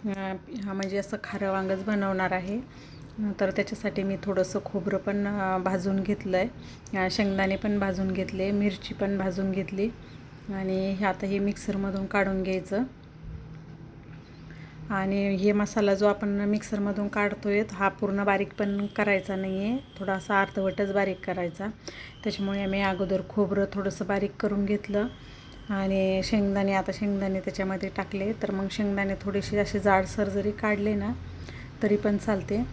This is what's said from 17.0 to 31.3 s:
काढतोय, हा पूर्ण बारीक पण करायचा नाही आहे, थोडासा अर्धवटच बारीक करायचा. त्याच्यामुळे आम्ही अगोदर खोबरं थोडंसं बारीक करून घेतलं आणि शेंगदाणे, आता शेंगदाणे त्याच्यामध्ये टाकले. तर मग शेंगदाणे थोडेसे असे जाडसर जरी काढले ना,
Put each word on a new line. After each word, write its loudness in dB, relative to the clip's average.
काढतोय, 2
हा 2
पूर्ण 0
बारीक 4
पण 0
करायचा 2
नाही -2
आहे, 0
थोडासा 2
अर्धवटच 2
बारीक 2
करायचा. -2
त्याच्यामुळे 0
आम्ही 0
अगोदर 2
खोबरं 2
थोडंसं -2
बारीक 0
करून 2
घेतलं 0
आणि 2
शेंगदाणे, 2
आता 2
शेंगदाणे 0
त्याच्यामध्ये -2
टाकले. -2
तर -2
मग -2
शेंगदाणे 0
थोडेसे -2
असे 2
जाडसर 4
जरी 0
काढले 0
ना, 0